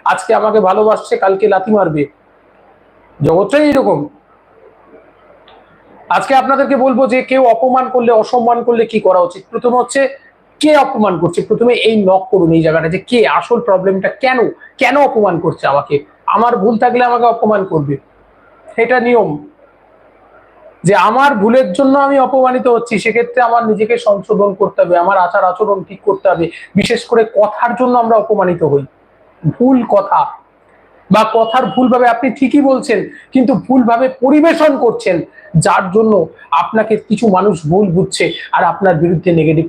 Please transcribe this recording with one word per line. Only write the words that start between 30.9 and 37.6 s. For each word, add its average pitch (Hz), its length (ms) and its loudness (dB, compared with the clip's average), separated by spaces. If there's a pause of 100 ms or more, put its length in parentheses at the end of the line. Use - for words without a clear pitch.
বা 220 220 2
কথার 226 320 0
ভুলভাবে, 247 420 0
আপনি 233 240 0
ঠিকই 269 300 0
বলছেন 247 480 0 (220)
কিন্তু 262 220 2
ভুলভাবে 240 560 0
পরিবেশন 302 680 2
করছেন, 208 440 -2 (360)
যার 185 340 0
জন্য 214 360 2 (240)
আপনাকে 208 460 -2
কিছু 226 300 -2
মানুষ 185 420 0